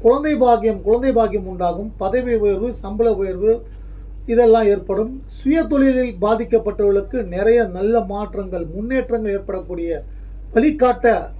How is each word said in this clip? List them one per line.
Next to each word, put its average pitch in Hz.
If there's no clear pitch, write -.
குழந்தை 277
பாக்கியம், 220
குழந்தை 240
பாக்கியம் 208
உண்டாகும். 185
பதவி 240
உயர்வு, 208
சம்பள 214
உயர்வு 196
இதெல்லாம் 226
ஏற்படும். 214
சுய 311
தொழிலில் 262
பாதிக்கப்பட்டவர்களுக்கு 214
நிறைய 214
நல்ல 202
மாற்றங்கள், 190
முன்னேற்றங்கள் 220
ஏற்படக்கூடிய 175
வழிகாட்ட 240